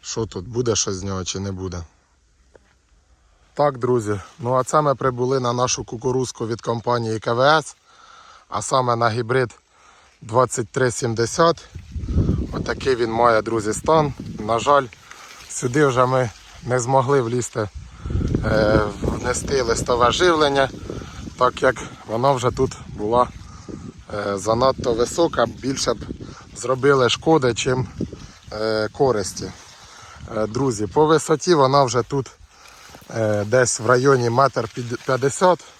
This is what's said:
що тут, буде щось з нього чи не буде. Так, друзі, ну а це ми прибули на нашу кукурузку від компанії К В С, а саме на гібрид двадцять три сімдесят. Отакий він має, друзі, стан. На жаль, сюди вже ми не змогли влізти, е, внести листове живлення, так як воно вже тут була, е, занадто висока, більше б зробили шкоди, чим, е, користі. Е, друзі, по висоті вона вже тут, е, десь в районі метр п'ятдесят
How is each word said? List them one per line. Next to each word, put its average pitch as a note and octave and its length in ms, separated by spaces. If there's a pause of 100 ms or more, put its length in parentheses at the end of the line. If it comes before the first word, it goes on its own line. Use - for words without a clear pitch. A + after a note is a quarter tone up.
що - 260
тут, F#2+ 220
буде A#2 280
щось - 180
з F#2 80
нього F#2+ 220
чи F#2+ 160
не G2 120
буде. F#2 300 (1700)
Так, C#3+ 240
друзі, A2+ 420 (180)
ну B2 160
а B2+ 100
це D#3 160
ми C#3+ 140
прибули B2+ 460
на B2 120
нашу B2 320
кукурузку B2 640
від A2 140
компанії A#2 580
К A#2 140
В A#2 80
С, D3 360 (720)
а - 140
саме B2 340
на A#2 140
гібрид A#2+ 400 (720)
двадцять A#2 460
три B2+ 220
сімдесят. A#2 800 (840)
Отакий - 440
він A2+ 140
має, A2+ 320
друзі, A2 300
стан. D3+ 420 (240)
На A2 200
жаль, C3+ 280 (600)
сюди C#3+ 380
вже B2+ 200
ми B2+ 240 (320)
не B2+ 180
змогли C3+ 400
влізти, A#2 480 (760)
е, G#2+ 360 (220)
внести B2 600
листове A#2+ 480
живлення, C#3+ 580 (720)
так B2 240
як C3 140 (300)
воно B2 280
вже A#2+ 160
тут - 260 (100)
була, A#2 420 (840)
е, G2+ 240
занадто A#2+ 560
висока, A#2+ 520
більше A#2 480
б - 40 (580)
зробили C3 520
шкоди, C3+ 460
чим, B2+ 340 (640)
е, A2 400
користі. G#2 600 (840)
Е, G#2+ 100
друзі, A2 400
по D3 200
висоті D#3 480
вона C#3 300
вже B2 180
тут, C3+ 280 (800)
е, G#2+ 340
десь A#2+ 360
в G#2+ 60
районі B2 440
метр B2+ 380 (380)
п'ятдесят C#3 580 (160)